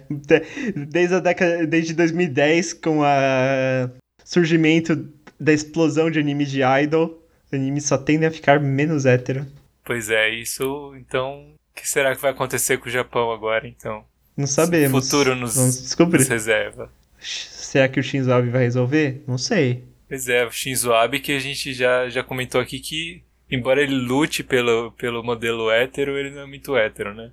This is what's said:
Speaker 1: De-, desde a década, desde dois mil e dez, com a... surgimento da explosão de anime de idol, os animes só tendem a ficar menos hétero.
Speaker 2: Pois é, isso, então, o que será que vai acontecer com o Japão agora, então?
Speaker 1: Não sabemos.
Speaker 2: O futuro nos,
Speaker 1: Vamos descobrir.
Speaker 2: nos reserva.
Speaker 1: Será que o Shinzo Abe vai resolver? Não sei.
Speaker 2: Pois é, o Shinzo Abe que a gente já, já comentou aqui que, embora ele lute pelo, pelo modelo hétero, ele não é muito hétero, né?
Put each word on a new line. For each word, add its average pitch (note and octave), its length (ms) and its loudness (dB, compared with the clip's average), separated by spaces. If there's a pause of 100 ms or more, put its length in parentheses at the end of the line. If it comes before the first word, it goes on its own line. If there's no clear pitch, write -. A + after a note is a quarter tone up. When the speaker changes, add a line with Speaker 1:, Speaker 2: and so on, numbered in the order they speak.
Speaker 1:
De-, D#3 640 0 (140)
desde F3 280 2
a F#3 40 2
década, E3+ 480 2
desde E3 260 0
dois E3 180 4
mil F3 140 0
e D#3+ 40 0
dez, D3+ 440 2
com D3+ 300 0
a... C3 880 2 (420)
surgimento D#3+ 760 4 (320)
da D3+ 140 4
explosão D#3 560 2
de D#3 100 0
anime D3 260 0
de C3+ 160 -2 (220)
idol, D#3+ 380 0 (240)
os - 80 -8
animes C#3 320 -2
só D3 120 2
tendem D#3 300 2
a D#3+ 40 0
ficar C#3+ 280 2
menos C#3 460 0
hétero. C3 400 2 (380)
Speaker 2:
Pois A#2 260 -6
é, A2 200 4
isso, C3+ 680 -6
então, C#3 560 -8 (180)
o - 40 -20
que - 120 -14
será C3+ 280 2
que - 60 -10
vai C#3 100 2
acontecer B2+ 460 -2
com B2 100 -16
o A#2+ 40 -8
Japão A#2+ 400 -2
agora, A2 360 -2
então? A2 360 -12 (320)
Speaker 1:
Não C#3 120 -2
sabemos. D3+ 500 2
Speaker 2:
O C3 120 0
futuro C3+ 260 2
nos, A#2+ 220 -4
Speaker 1:
Vamos B2+ 240 2
descobrir. E3+ 380 2
Speaker 2:
nos C3 100 4
reserva. A2 600 -2 (300)
Speaker 1:
Será - 720 -2
que C3+ 100 -4
o C3 40 0
Shinzo C3 280 -2
Abe B2 180 2
vai B2+ 140 0
resolver? B2+ 640 0
Não B2+ 100 -4
sei. B2+ 460 0 (240)
Speaker 2:
Pois B2+ 220 -8
é, B2 160 4
o A2 60 -6
Shinzo A#2+ 420 -2
Abe A#2+ 260 2
que C#3+ 140 -4
a C#3 60 0
gente C#3 340 -8
já, B2+ 360 0
já B2 140 -4
comentou B2+ 380 -4
aqui B2+ 180 -8
que, E3 420 -10 (300)
embora C3 320 0
ele C#3 120 -2
lute C3+ 480 -2
pelo, A#2 500 0
pelo A#2 300 -6
modelo A#2 460 -4
hétero, C3+ 480 0
ele C#3 140 -8
não C#3+ 120 -16
é - 40 -16
muito C#3 300 -6
hétero, G#2 360 -2
né? A2+ 200 -18